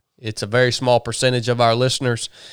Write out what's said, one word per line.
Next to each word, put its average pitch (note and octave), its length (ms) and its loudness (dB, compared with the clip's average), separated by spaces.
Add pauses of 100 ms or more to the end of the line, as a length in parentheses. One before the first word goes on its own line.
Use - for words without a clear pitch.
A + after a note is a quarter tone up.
(180)
It's A2 240 -10
a G#2+ 40 -4
very B2 240 2
small A#2+ 300 2
percentage B2 480 -2
of A#2+ 120 0
our A#2 140 4
listeners B2 540 -2 (240)